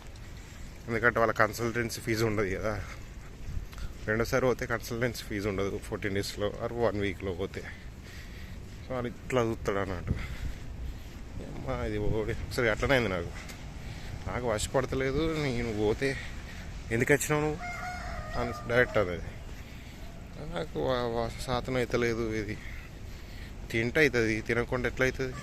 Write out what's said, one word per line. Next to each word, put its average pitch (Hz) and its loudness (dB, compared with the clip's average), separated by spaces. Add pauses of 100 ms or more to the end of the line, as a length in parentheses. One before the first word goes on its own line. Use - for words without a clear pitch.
(880)
ఎందుకంటే 117 6
వాళ్ళ 113 6
కన్సల్టెన్సీ 113 2
ఫీజు 113 2
ఉండదు 104 2
కదా. 101 -2 (1200)
రెండోసారి 117 2
పోతే 123 2
కన్సల్టెన్సీ 117 -2
ఫీజు 104 -2
ఉండదు 98 0
ఫోర్టీన్ 98 -2
డేస్లో 101 0
or 117 -4
వన్ 104 2
వీక్లో 98 0
పోతే, 90 -4
so - -10
వాళ్ళు 123 -2
ఇట్లా - 2
చూస్తాడు 113 2
అన్నట్టు. 92 0 (1300)
అమ్మా, 127 -4
ఇది 107 -2
ఓడి-, 107 2
ఒకసారి 117 4
అట్లనే 123 4
అయింది 120 6
నాకు, 87 0 (1040)
"నాకు 120 0
వర్ష 107 2
పడతలేదు, 135 2
నేను 120 0
పోతే 117 4 (760)
ఎందుకు 123 6
వచ్చినావు 151 4
నువ్వు?" 151 0 (840)
అని 120 -2
డైరెక్ట్ 120 6
అనేది. 87 2 (1300)
నాకు 160 -2
వా-, 123 2
వా-, 113 -2
శాతం 127 0
అవుతలేదు, 117 2
ఇది 107 -2 (1120)
తింటే 117 4
అవుతుంది, 113 6
తినకుండా 120 2
ఎట్లా 131 2
అవుతుంది? 127 0